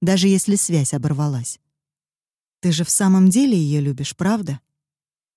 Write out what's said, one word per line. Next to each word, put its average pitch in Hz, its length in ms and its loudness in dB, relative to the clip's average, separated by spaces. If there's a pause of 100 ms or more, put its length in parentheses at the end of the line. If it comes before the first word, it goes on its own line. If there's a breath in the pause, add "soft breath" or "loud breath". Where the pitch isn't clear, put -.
даже 185 260 2
если 196 280 2
связь 160 380 -2
оборвалась. 143 680 -4 (1000)
«Ты 180 120 -2
же 160 120 -2
в - 60 -8
самом 190 400 4
деле 233 280 2
её 147 240 0
любишь, 139 340 -6
правда?» 180 440 -4 (760)